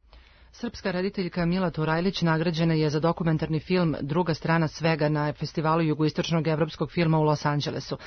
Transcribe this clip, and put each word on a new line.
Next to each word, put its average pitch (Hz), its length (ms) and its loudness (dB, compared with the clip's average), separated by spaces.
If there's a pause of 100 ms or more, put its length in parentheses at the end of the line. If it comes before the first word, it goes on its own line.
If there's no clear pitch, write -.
(560)
Srpska - 360 -6
rediteljka 180 540 -2
Mila 175 240 2
Turajlić 160 520 0
nagrađena 165 520 2
je 156 160 2
za 147 100 0
dokumentarni 160 600 0
film 180 420 0
Druga 160 320 0
strana 165 340 0
svega 151 420 0
na 147 240 0
Festivalu 160 480 -2
jugoistočnog 156 680 0
evropskog 156 440 -2
filma 160 260 2
u 156 60 2
Los 151 220 2
Angelesu. 143 600 -4